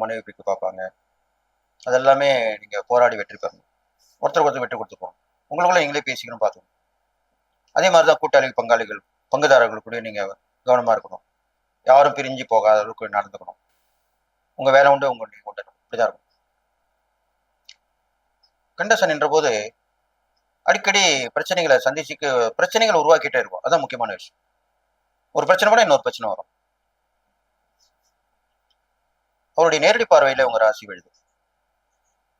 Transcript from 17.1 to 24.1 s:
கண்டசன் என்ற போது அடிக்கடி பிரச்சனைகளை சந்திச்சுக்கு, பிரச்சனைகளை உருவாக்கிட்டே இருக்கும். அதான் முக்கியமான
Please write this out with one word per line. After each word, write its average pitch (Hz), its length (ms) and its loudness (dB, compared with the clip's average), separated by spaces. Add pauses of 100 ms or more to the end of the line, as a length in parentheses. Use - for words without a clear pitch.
கண்டசன் 190 360 0
என்ற 147 140 -2
போது 151 220 0 (1160)
அடிக்கடி 196 360 0 (320)
பிரச்சனைகளை 156 520 0
சந்திச்சுக்கு, 147 420 -6 (300)
பிரச்சனைகளை 208 420 0
உருவாக்கிட்டே 147 420 2
இருக்கும். 92 220 -12
அதான் 147 200 0
முக்கியமான 117 340 -8